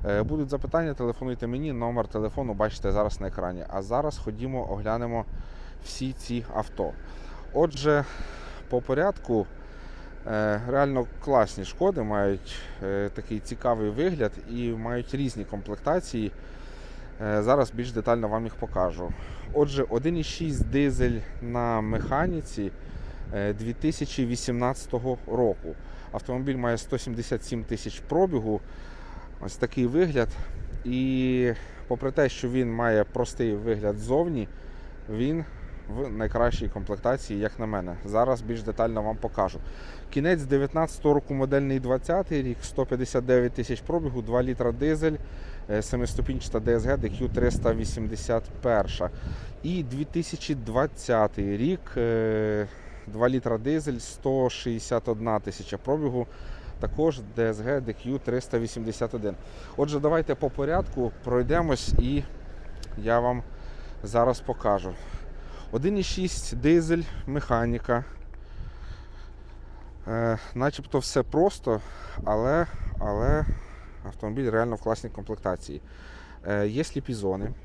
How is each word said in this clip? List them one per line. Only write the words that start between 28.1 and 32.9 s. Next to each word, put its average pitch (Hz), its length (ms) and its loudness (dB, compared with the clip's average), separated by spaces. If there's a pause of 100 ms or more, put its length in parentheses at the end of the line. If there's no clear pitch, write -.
Ось - 140 -8
такий 123 300 0
вигляд. 135 420 4 (560)
І 127 680 2 (340)
попри 131 240 0
те, 139 180 4
що - 200 -2
він 123 240 2
має 113 300 6